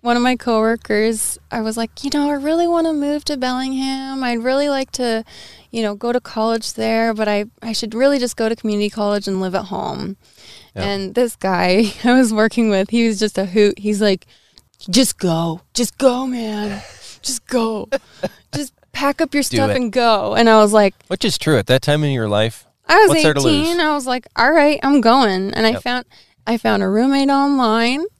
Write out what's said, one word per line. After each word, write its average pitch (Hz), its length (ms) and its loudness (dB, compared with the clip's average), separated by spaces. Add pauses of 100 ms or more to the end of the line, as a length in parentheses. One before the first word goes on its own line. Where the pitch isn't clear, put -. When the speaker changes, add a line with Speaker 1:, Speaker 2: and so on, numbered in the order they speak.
Speaker 1:
one 240 160 0
of 240 60 0
my 254 120 2
coworkers, 220 1000 -2 (140)
I 233 100 -6
was 220 160 -6
like, 226 260 -8
"You 285 100 -4
know, 294 160 0
I 294 40 0
really 311 340 0
wanna 330 260 0
move 294 320 -4
to 294 120 -6
Bellingham. 269 840 -4
I'd 240 200 -2
really 269 260 0
like 269 240 -4
to, 226 300 -4 (480)
you 226 120 -4
know, 208 120 -4
go 233 160 -6
to 247 80 0
college 226 540 -4
there, 226 400 -2
but 214 140 -2
I, 208 180 -2 (160)
I 226 100 -8
should 220 220 -6
really 269 260 2
just 240 160 -4
go 220 140 -2
to 226 60 -2
community 208 340 -2
college 208 380 -2
and 190 140 -2
live 185 140 -4
at 196 100 -4
home." 190 520 -8 (580)
Speaker 2:
Yeah. 190 100 -6
Speaker 1:
And 196 300 -6
this 240 200 0
guy 190 640 0
<laughs> - 60 -16
I 240 100 4
was 254 200 4
working 220 360 2
with, 196 200 0
he 233 180 2
was 208 120 -2
just 214 180 -2
a 196 80 -2
hoot. 202 340 2
He's 208 220 -2
like, 196 240 0 (640)
"Just 233 280 2
go. 170 440 -2 (120)
Just - 240 -4
go, 254 300 2
man. 208 540 -6 (400)
Just - 260 -8
go. 226 420 -2 (300)
Speaker 2:
<laughs> - 360 -10
Speaker 1:
Just 285 180 -8 (180)
pack 277 300 -4
up 320 120 -2
your 285 100 0
Speaker 2:
Do - 140 -4
Speaker 1:
stuff - 140 2
Speaker 2:
it. 202 60 0
Speaker 1:
and 240 140 -2
go." 226 440 0
And 226 140 6
I 220 120 8
was 208 120 4
like 208 200 4 (140)
Speaker 2:
Which 190 180 -4
is 185 120 0
true 156 200 2
at - 100 0
that 127 140 4
time 151 220 0
in 143 80 0
your 117 180 -2
life. 107 360 -2 (220)
Speaker 1:
I 330 140 4
was 415 80 6
Speaker 2:
What's 311 140 2
there 302 100 4
to 285 80 0
lose? 302 260 2
Speaker 1:
eighteen. 349 120 -2
I 311 160 0
was 269 120 -6
like, 254 280 -4
"All 254 160 4
right, 294 320 4
I'm 269 180 4
going." 214 520 2
And 220 120 0
I 220 60 4
Speaker 2:
Yep. - 120 -4
Speaker 1:
found, 247 220 -4 (400)
I 226 120 -2
found 208 260 0
a 190 40 0
roommate 269 440 2
online. 269 720 2 (140)